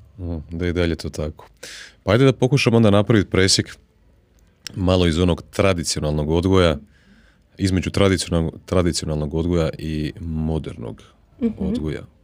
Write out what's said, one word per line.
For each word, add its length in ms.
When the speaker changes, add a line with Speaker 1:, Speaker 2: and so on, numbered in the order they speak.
Speaker 1:
Mm, 180
da 160
i 60
dalje 240
to 140
tako. 380
Pa 100
ajde 120
da 80
pokušamo 440
onda 140
napraviti 400
presjek 460
malo 320
iz 120
onog 320
tradicionalnog 800
odgoja, 460
između 320
tradicionalnog, 640
tradicionalnog 680
odgoja 440
i 420
modernog 840
Speaker 2:
Mhm. 240
Speaker 1:
odgoja. 360